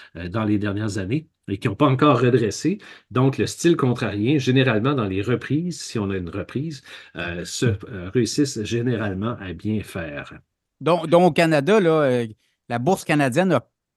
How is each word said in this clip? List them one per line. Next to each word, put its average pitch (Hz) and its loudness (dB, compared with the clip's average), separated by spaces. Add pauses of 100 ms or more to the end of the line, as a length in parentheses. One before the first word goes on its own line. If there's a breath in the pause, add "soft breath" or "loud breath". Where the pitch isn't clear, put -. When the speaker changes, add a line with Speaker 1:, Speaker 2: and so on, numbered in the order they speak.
(160 loud breath)
Speaker 1:
euh, 85 -8
dans 107 -4
les 104 2
dernières 104 -4
années 107 -4 (200)
et 95 -4
qui - -8
n'ont 104 -2
pas 147 4
encore 135 4
redressé. 123 2 (340 loud breath)
Donc, 131 2
le 139 0
style 170 2
contrarien, 120 0
généralement 127 2
dans 123 -2
les 95 -2
reprises, 135 -2
si - -8
on 98 -2
a 98 -2
une 90 -6
reprise, 135 -8 (340 loud breath)
euh, 87 -8
se, - -4
euh, 98 -4
réussissent 127 0
généralement 113 -2
à 90 -10
bien 104 -4
faire. 80 -12 (480)
Speaker 2:
Donc, 165 0
donc 170 6
au 175 6
Canada, 160 4
là, 160 4
euh, 123 2 (420)
la 120 -2
bourse 156 0
canadienne 151 2
a 127 2 (300)